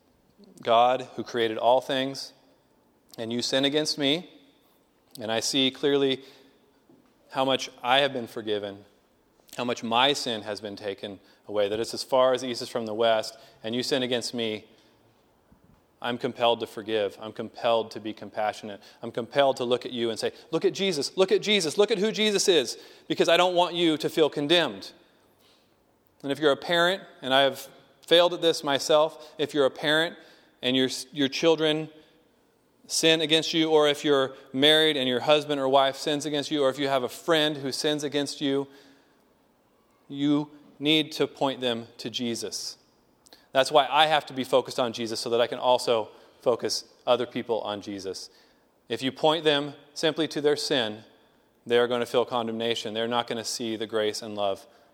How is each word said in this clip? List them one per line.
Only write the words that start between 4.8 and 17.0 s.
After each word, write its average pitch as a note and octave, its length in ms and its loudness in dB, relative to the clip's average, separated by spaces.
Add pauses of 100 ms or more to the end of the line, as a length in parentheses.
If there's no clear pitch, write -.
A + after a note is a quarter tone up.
and G#2+ 100 -6
I A2+ 80 0
see C3 320 0
clearly C#3 500 0 (1080)
how C3+ 160 -2
much C3 240 -2 (120)
I B2 180 2
have C#3+ 120 2
been B2 160 -8
forgiven, G#2 520 -6 (760)
how B2+ 80 -6
much B2 200 -4
my A#2+ 280 2
sin A#2+ 300 -4
has G#2 180 -8
been G2+ 160 -12
taken G2 440 -10 (280)
away, G#2 220 0
that G#2+ 100 -2
it's A2+ 140 -4
as A#2 100 -8
far C3 300 2
as B2 80 -2
the C3 60 -8
east A#2+ 140 -6
is A#2+ 80 -10
from A#2 160 -6
the A2 80 -6
west, A2 440 0 (260)
and A2 100 -6
you B2 100 -4
sin C3 200 -2
against A#2+ 300 -4
me, A2 320 -6 (1400)
I'm A#2+ 160 -4
compelled A#2 440 0
to A2 60 -6
forgive. G#2 540 -4